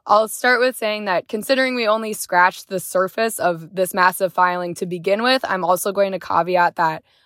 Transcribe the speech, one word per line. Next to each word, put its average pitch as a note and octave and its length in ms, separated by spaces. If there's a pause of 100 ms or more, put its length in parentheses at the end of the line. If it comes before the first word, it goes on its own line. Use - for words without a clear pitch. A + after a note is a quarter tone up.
I'll G#3+ 220
start B3 320
with B3 180
saying G#3+ 260
that F#3 240
considering B3+ 460
we A#3+ 120
only A3 280
scratched F#3 540
the F#3+ 120
surface - 580
of E3 360
this F3+ 180
massive F#3 400
filing F3+ 440
to F#3+ 100
begin F3+ 360
with, C4 240
I'm F#3+ 160
also F3+ 300
going G3 200
to F#3 60
caveat E3+ 580
that D#3+ 280 (220)